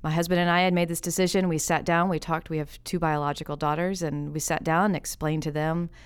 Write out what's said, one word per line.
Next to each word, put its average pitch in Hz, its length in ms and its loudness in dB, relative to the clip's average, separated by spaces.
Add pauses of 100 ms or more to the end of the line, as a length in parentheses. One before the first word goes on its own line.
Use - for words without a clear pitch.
my 156 60 0
husband 170 300 2
and 175 80 4
I 175 120 4
had 185 120 4
made 175 160 2
this 165 120 -6
decision. 185 460 2
We 160 100 0
sat 151 280 0
down, 175 240 2
we 160 100 0
talked. 160 300 -4
We 160 100 -2
have - 240 -8
two - 160 -4
biological 151 560 -2
daughters, 170 480 -2
and 147 300 -4
we 156 60 -6
sat - 260 -2
down 165 200 4
and 202 120 2
explained 156 460 -2
to 156 80 -4
them 160 380 -2 (160)